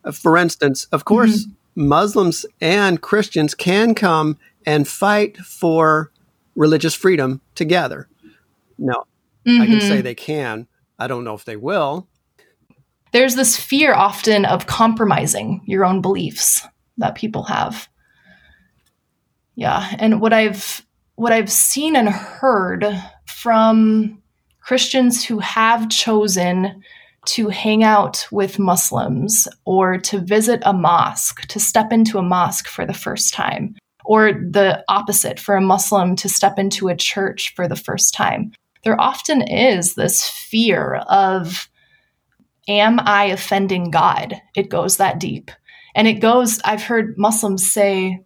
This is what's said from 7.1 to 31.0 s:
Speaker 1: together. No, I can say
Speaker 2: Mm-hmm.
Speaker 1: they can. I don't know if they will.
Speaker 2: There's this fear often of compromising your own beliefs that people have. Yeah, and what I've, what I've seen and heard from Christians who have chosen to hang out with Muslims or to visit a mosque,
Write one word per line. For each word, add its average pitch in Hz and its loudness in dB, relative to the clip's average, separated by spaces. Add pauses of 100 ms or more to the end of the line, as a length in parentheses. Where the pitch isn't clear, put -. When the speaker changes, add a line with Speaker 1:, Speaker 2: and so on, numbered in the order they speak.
Speaker 1:
together. 160 -2 (680)
No, 127 -4 (400)
I 240 6
can 220 4
say 202 2
Speaker 2:
Mm-hmm. 202 2
Speaker 1:
they 120 -6
can. 123 -8 (320)
I 117 -6
don't 123 -6
know 110 -10
if 104 -16
they 113 -12
will. 151 -4 (1040)
Speaker 2:
There's 247 4
this 262 2
fear 277 2
often 202 2
of 180 -2
compromising 220 0
your 196 0
own 185 2
beliefs - -2 (300)
that - -4
people 220 -6
have. - -6 (1700)
Yeah, 190 -4
and 220 2
what 220 2
I've, 214 -2 (300)
what 226 0
I've 220 0
seen 302 0
and 220 4
heard 190 -2 (400)
from 220 2 (380)
Christians 254 0
who 220 -6
have 220 0
chosen 190 0 (400)
to 214 -2
hang 214 0
out 208 2
with 196 -2
Muslims 175 0 (180)
or 185 2
to 196 -4
visit 220 2
a 160 4
mosque, - 0